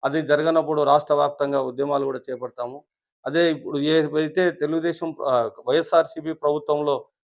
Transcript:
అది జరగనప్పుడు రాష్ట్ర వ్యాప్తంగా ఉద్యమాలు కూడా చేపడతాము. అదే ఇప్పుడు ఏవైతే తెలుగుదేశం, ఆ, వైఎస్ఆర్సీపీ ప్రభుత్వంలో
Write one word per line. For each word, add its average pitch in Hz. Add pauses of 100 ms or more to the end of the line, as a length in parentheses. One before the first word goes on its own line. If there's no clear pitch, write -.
అది 147
జరగనప్పుడు 151
రాష్ట్ర 147
వ్యాప్తంగా 143
ఉద్యమాలు 139
కూడా 131 (100)
చేపడతాము. 123 (420)
అదే 165
ఇప్పుడు 147
ఏవైతే 156
తెలుగుదేశం, 165 (120)
ఆ, 120 (160)
వైఎస్ఆర్సీపీ 160
ప్రభుత్వంలో 147 (240)